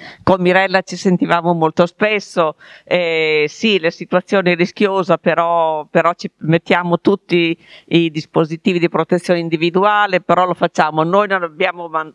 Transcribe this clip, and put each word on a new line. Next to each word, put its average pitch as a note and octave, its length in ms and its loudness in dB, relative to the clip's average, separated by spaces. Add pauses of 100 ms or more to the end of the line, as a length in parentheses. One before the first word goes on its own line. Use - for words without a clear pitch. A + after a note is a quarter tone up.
(240)
Con F#3 180 2
Mirella F#3 400 2
ci F3+ 140 -10
sentivamo F3 580 0
molto D#3+ 320 2
spesso, F#3+ 720 -2 (280)
eh, D#3+ 640 0
sì, G#3 320 0
la E3 100 0
situazione F3+ 640 -2
è - 20 -2
rischiosa, F#3 600 0
però, E3 680 0
però E3 280 0
ci - 160 -10 (100)
mettiamo F3 600 0
tutti F3 580 0 (300)
i E3 240 0
dispositivi E3 680 -2
di E3 100 0
protezione E3+ 500 0
individuale, F3+ 840 0
però F3 240 2
lo F3 80 -2
facciamo. D#3 500 0
Noi G3 240 0
non F#3+ 160 -2
abbiamo E3+ 440 -6
man-, D#3 280 -6